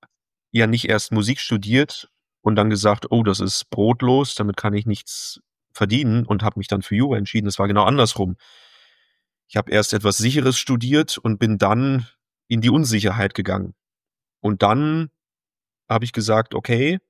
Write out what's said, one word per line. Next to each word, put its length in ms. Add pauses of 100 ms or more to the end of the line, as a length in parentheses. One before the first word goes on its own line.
(520)
ja 160
nicht 200
erst 240
Musik 280
studiert 720 (320)
und 140
dann 140
gesagt, 400
„Oh, 140
das 160
ist 300
brotlos, 680
damit 220
kann 160
ich 120
nichts 560 (320)
verdienen“, 520
und 180
habe 160
mich 80
dann 140
für 140
Jura 220
entschieden. 300
Es 120
war 80
genau 160
andersrum. 540 (1080)
Ich 80
habe 160
erst 220
etwas 240
Sicheres 400
studiert 600
und 220
bin 180
dann 500 (400)
in 140
die 80
Unsicherheit 640
gegangen. 420 (640)
Und 220
dann 480 (800)
habe 160
ich 80
gesagt, 400
„Okay, 460 (100)